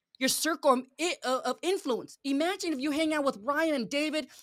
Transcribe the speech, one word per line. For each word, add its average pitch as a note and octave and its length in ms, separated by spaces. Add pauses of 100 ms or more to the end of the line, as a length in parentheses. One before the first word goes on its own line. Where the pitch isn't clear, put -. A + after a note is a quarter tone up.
(200)
your C4 100
circle D4+ 440
of B3 80 (180)
i-, D#4 240
uh, B3+ 220
of B3 160
influence. C#4 640
Imagine E4 480
if B3+ 60
you C#4+ 120
hang D#4 220
out D4+ 100
with C4+ 180
Ryan D4 340
and A3+ 140
David, D4 380 (160)